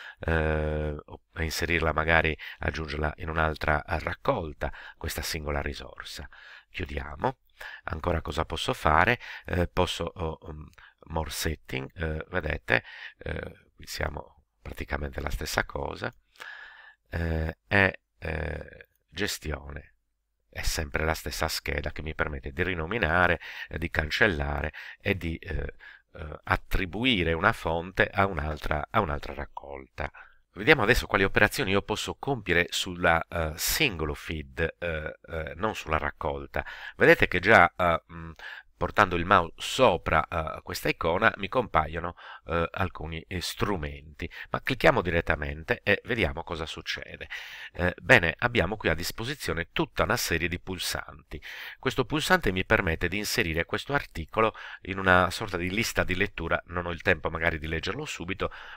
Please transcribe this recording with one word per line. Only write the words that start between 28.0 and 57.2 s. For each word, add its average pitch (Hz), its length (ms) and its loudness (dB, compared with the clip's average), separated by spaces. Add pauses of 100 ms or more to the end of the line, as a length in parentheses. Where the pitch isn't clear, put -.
a 98 200 2
un'altra, 76 640 -2
a 113 100 2
un'altra 73 340 -4
raccolta. 71 760 -10 (440)
Vediamo 123 280 4
adesso 110 240 4
quali 98 180 4
operazioni 101 480 2
io 98 100 4
posso - 320 -4
compiere 87 560 2
sulla, 87 580 2
eh, 80 280 -2
singolo 80 580 0
feed, 78 640 -4
eh, 78 400 -6 (100)
eh, 76 280 -6
non 98 180 -2
sulla 80 240 0
raccolta. 71 640 -2 (320)
Vedete 135 320 8
che 90 120 0
già, 92 340 10
eh, 85 280 2 (100)
mm, 82 180 -12 (520)
portando 90 320 4
il 87 100 2
mouse 87 340 6
sopra, 87 680 4
eh, - 380 -4
questa - 240 -4
icona 95 480 4
mi 101 100 -6
compaiono, 85 720 0 (320)
eh, 85 200 0
alcuni, 82 600 -6
eh, 92 120 -4
strumenti, 76 880 -4 (220)
ma - 100 -2
clicchiamo 135 420 4
direttamente 82 800 0
e 104 220 2
vediamo 85 360 0
cosa 80 240 -6
succede. - 600 -10 (460)
Eh, 87 280 0
bene, 87 380 6
abbiamo 110 360 2
qui 104 120 0
a 82 60 4
disposizione 87 760 -4
tutta - 320 0
una 95 140 4
serie 85 320 0
di 85 100 -4
pulsanti. - 800 -8 (380)
Questo 131 260 0
pulsante 156 460 2
mi 92 140 0
permette 92 420 2
di 90 120 -2
inserire 85 480 0
questo - 260 -4
articolo 110 600 0 (340)
in 95 120 -4
una 92 320 6
sorta 98 260 -6
di 87 140 -2
lista 98 320 0
di 90 140 0
lettura. 85 500 -2
Non 87 200 -4
ho 87 40 -4
il 82 120 -8
tempo 85 280 0